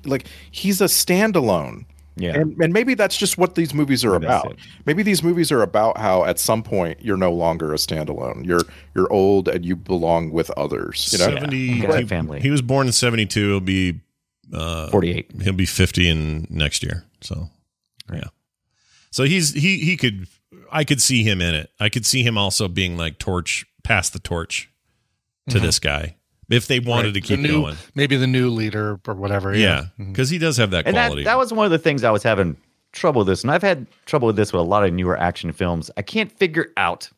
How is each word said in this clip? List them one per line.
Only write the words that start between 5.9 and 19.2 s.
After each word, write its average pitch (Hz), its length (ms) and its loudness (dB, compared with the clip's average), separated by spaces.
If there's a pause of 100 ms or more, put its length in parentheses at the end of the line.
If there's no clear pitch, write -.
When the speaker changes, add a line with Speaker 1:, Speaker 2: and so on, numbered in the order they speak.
Speaker 1:
how 95 280 2
at 87 120 0
some 110 260 0
point 90 380 -4
you're 104 160 -2
no 92 140 2
longer 82 420 0
a 76 40 -2
standalone. 76 680 -6
You're, 85 180 2 (300)
you're 92 180 0
old 98 360 4
and 87 180 -2
you 90 120 -2
belong 85 540 0
with 80 200 -2
others. 64 600 -4
You 101 60 -2
know? 92 140 2
Speaker 3:
Seventy, 143 240 -4
Speaker 2:
Yeah. 127 420 0
Speaker 3:
he, 123 60 -2
Speaker 2:
Family. 80 360 -4
Speaker 3:
he 135 100 2
was 147 100 2
born 131 260 2
in 117 60 0
seventy-two. 110 540 2
He'll 101 140 2
be, 92 400 0 (520)
uh, 82 360 -6
Speaker 2:
Forty-eight. 87 420 0 (100)
Speaker 3:
He'll 95 120 0
be 95 120 2
fifty 90 440 2
in 78 400 -2
next 76 340 -2
year. 82 220 -6 (160)
So, - 280 -10 (600)
Speaker 2:
Right. 82 140 -10
Speaker 3:
yeah. - 60 -12 (840)
So - 120 -2